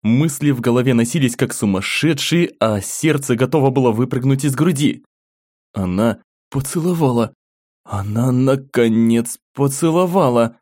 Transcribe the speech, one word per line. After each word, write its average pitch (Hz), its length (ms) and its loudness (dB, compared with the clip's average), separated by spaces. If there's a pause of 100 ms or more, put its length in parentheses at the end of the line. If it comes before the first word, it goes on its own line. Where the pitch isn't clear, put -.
Мысли 143 480 0
в 123 120 0
голове 123 340 2
носились 120 400 0
как - 180 -2
сумасшедшие, 139 1040 -2
а 107 220 0
сердце 147 540 -2
готово 135 340 2
было 131 220 2
выпрыгнуть 131 540 0
из 135 100 0
груди. 151 500 0 (680)
Она 98 500 -2 (260)
поцеловала. 143 840 -2 (480)
Она, 104 480 -2
наконец, 117 1040 0 (160)
поцеловала. 143 1080 0